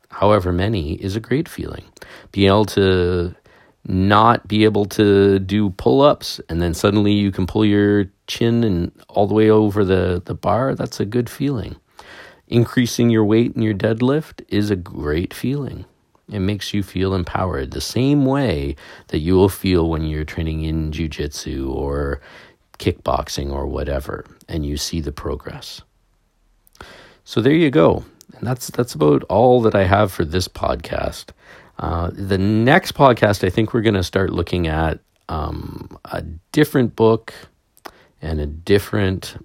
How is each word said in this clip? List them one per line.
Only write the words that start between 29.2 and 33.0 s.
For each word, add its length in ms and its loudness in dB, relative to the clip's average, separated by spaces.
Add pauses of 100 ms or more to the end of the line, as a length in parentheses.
all 380 4
that 120 2
I 100 4
have 280 2
for 120 -4
this 240 -4
podcast. 840 -6 (480)
Uh, 340 -4
the 260 -2
next 540 2
podcast, 520 2